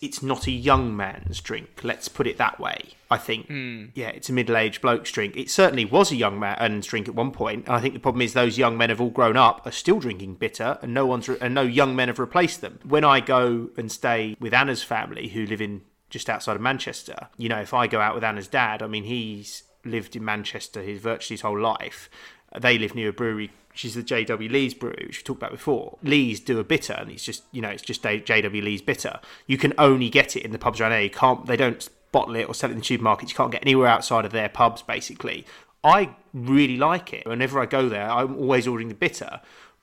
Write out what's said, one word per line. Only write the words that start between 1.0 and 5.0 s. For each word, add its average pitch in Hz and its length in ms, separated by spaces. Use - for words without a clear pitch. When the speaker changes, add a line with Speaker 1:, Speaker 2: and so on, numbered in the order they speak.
Speaker 1:
drink, - 420
let's - 240
put - 200
it - 100
that - 220
way, - 300
I 117 80
think. 147 300
Speaker 2:
Hmm. 123 380
Speaker 1:
Yeah, 113 140
it's - 200
a 131 40
middle-aged 113 480
bloke's 120 300